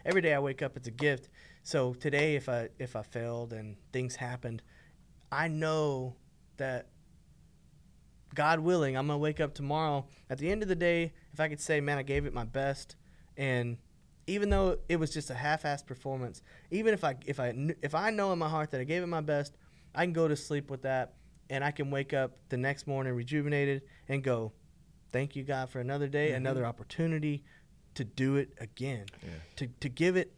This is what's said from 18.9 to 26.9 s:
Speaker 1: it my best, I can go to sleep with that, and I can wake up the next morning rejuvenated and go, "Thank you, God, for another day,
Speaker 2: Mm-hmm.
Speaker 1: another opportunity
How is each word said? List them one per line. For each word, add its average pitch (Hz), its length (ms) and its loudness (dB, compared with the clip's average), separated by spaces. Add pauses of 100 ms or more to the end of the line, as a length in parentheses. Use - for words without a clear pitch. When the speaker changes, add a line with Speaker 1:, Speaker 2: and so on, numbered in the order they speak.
Speaker 1:
it 175 40 -4
my 165 140 -2
best, 147 340 0 (380)
I 151 100 0
can 180 80 2
go 165 160 4
to 151 80 2
sleep 143 340 -4
with 135 120 -8
that, 131 320 0 (360)
and 135 140 0
I 147 80 2
can 143 200 -2
wake 139 220 -2
up 131 240 0 (120)
the 127 80 0
next 135 300 0
morning 135 260 -2
rejuvenated 139 680 0 (260)
and 139 120 0
go, 117 300 2 (640)
"Thank 139 240 0
you, 135 60 -4
God, 131 260 -2
for 131 100 -6
another 139 300 0
day, 147 200 2
Speaker 2:
Mm-hmm. 135 80 2
Speaker 1:
another 131 280 0
opportunity 151 800 -2 (480)